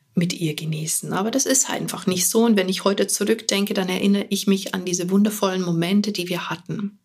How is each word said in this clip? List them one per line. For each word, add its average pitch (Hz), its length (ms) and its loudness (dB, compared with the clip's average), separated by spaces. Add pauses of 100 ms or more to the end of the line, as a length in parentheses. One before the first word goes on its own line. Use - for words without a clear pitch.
(160)
mit 175 160 2
ihr 151 240 -4
genießen. 156 560 -4
Aber 190 200 -2
das 269 140 0
ist 269 240 2
einfach - 360 -6
nicht 180 240 0
so. 226 160 4
Und 233 100 6
wenn 185 140 2
ich 185 160 -2
heute 202 220 2
zurückdenke, 202 680 0
dann 190 160 -2
erinnere 202 400 2
ich 196 180 -2
mich 190 260 0
an 185 120 -6
diese 180 240 -2
wundervollen 196 540 2
Momente, 180 500 2
die 175 160 -4
wir 170 200 -6
hatten. 170 560 -8